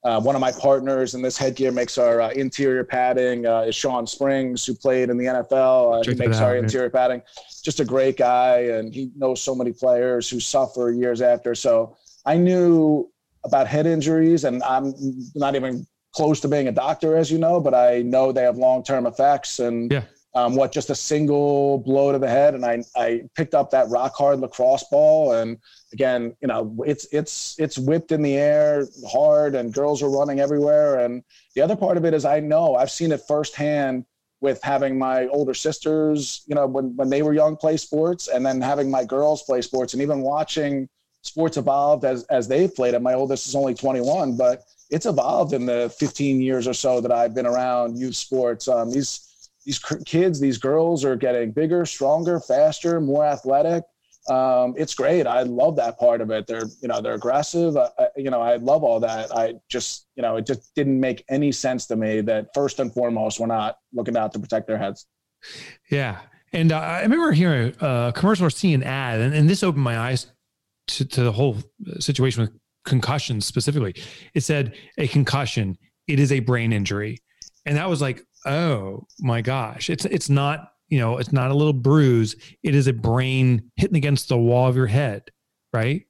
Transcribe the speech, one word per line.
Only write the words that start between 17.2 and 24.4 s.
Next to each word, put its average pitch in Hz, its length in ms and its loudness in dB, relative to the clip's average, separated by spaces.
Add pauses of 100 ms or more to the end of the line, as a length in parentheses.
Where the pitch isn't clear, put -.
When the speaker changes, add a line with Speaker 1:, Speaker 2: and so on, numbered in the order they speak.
Speaker 1:
you 160 80 0
know, 170 220 2
but 139 140 0
I 123 300 4
know 131 280 2
they 127 120 0
have 123 120 2
long-term 127 500 0
effects, 139 540 0
and 120 320 -2
Speaker 2:
Yeah. 139 120 -2 (300)
Speaker 1:
um, 123 220 2
what 135 160 2
just - 180 -6
a 139 60 -2
single 143 840 0
blow 139 340 2
to 139 40 0
the 131 120 0
head. 139 260 4
And 123 100 -6
I, 117 160 -2 (140)
I 117 280 0 (120)
picked - 180 -4
up 143 180 0
that 127 180 2
rock 123 260 -2
hard 143 240 2
lacrosse 127 500 0